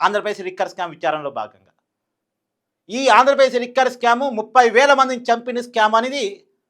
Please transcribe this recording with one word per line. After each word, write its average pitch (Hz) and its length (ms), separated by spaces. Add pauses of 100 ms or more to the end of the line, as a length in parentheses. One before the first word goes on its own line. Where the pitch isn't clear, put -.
ఆంధ్రప్రదేశ్ 202 420
లిక్కర్ 185 260
స్కామ్ 175 220
విచారణలో 151 420
భాగంగా. 101 340 (1300)
ఈ 269 40 (160)
ఆంధ్రప్రదేశ్ 262 480
లిక్కర్ 247 300
స్కామ్ 240 300 (140)
ముప్పై 240 260 (100)
వేల 277 240
మందిని 254 300
చంపిన 240 380
స్కామ్ 220 320
అనేది 262 260 (440)